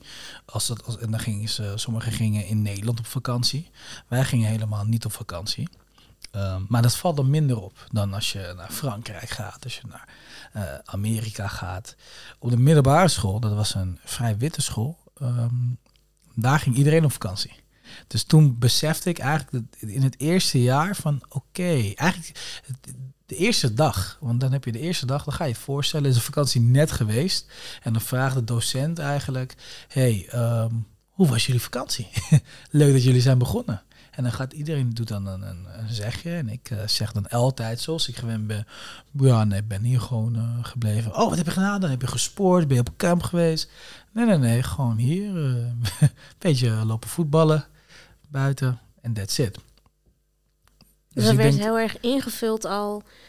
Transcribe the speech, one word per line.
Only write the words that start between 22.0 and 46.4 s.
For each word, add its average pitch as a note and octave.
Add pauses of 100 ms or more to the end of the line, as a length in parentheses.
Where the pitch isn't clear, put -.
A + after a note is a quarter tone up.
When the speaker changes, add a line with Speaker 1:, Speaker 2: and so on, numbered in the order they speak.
Speaker 1:
het, - (320)
de B2+
eerste D3+
dag, A2+
want A#2+
dan C3
heb C3+
je A#2
de A2+
eerste E3
dag, C#3
dan C#3
ga F3+
je D3
je A2+
voorstellen, C#3
is B2
de A2+
vakantie C#3
net B2+
geweest. A#2+ (300)
En A#2
dan A2+
vraagt C3
de B2+
docent C3
eigenlijk, C#3 (320)
"Hey, A#2+
ehm, A#2 (360)
hoe F#3+
was B2
jullie B2
vakantie? - (220)
<laughs> D3+ (300)
Leuk D3
dat C3
jullie B2+
zijn B2+
begonnen." B2 (320)
En B2+
dan A#2+
gaat C3
iedereen, D3
doet A2+
dan G2+
een, F#2+
een, F#2 (140)
een A2+
zegje. A#2+
En C#3
ik, -
eh, G#2
zeg -
dan G2
altijd, A#2+
zoals D#3+
ik A#2
gewend A2+
ben, G#2 (440)
"Ja, C3
nee, G2+
ik G#2+
ben G2+
hier B2
gewoon, A2+
eh, A#2
gebleven." A2+
"Oh, A3+
wat D#3+
heb E3+
je E3+
gedaan G3
dan? D#3+
Heb B2+
je B2+
gesport? F3+
Ben C3+
je A#2+
op -
kamp F3
geweest?" E3 (420)
"Nee, A#3
nee, G3+
nee, A#2
gewoon A#2
hier, F3+
eh, C#3
<laughs> A#2+
een - (280)
beetje A#2+